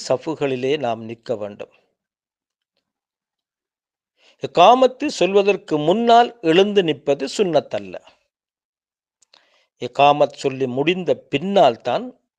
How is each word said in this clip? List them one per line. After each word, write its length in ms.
சஃப்புகளிலே 720
நாம் 260
நிற்க 320
வேண்டும். 360
இகாமத்து 600
சொல்வதற்கு 720
முன்னால் 640
எழுந்து 420
நிற்பது 540
சுன்னத்தல்ல. 680
இகாமத் 540
சொல்லி 340
முடிந்த 480
பின்னால் 640
தான் 380